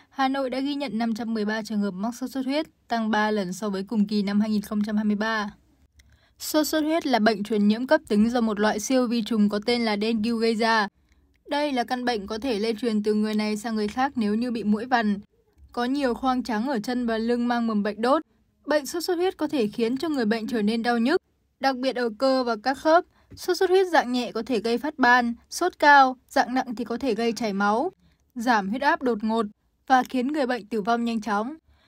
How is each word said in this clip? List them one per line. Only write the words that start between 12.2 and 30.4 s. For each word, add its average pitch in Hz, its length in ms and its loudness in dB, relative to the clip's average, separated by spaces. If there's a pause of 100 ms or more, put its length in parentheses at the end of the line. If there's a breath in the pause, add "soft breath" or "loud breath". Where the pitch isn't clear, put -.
có 220 120 -6
thể 220 200 -2
lây 226 220 -2
truyền 214 220 0
từ 214 120 0
người 214 200 0
này 214 220 0
sang 226 180 -6
người 208 140 -2
khác 262 280 -2
nếu 208 180 0
như 240 160 -2
bị 226 140 -6
muỗi 214 200 2
vằn. 226 340 0 (540)
Có 240 120 -2
nhiều 262 300 0
khoang 254 280 0
trắng 226 260 -2
ở 269 120 -2
chân 247 260 -4
và 226 120 -2
lưng 240 300 0
mang 240 180 0
mầm 214 160 0
bệnh 208 200 -4
đốt. 285 200 2 (440)
Bệnh 285 200 0
sốt 330 180 -6
xuất 370 100 0
huyết 359 220 0
có 302 120 -4
thể 262 180 0
khiến 233 300 -2
cho 330 120 -4
người 269 160 0
bệnh 220 220 0
trở 214 160 -2
nên 226 200 0
đau 240 160 0
nhức, 269 240 2 (380)
đặc 269 160 0
biệt 254 200 -2
ở 247 120 0 (100)
cơ 262 260 2
và 233 180 -2
các 269 120 0
khớp. 320 300 4 (300 soft breath)
Sốt 359 220 -2
xuất 370 140 2
huyết 381 160 6
dạng 247 260 2
nhẹ 240 200 -2
có 226 140 -4
thể 233 140 0
gây 233 180 0
phát 302 200 -6
ban, 240 360 4 (160 soft breath)
sốt 359 280 -2
cao, 277 380 8 (120)
dạng 254 260 0
nặng 254 220 -4
thì 240 80 -6
có 233 120 -6
thể 240 180 -2
gây 233 180 0
chảy 220 200 -4
máu, 214 380 0 (440)
giảm 220 340 0
huyết 254 140 -4
áp 311 200 2
đột 240 220 0
ngột 220 220 0 (400)
và 262 160 6
khiến 254 300 -2
người 294 140 -2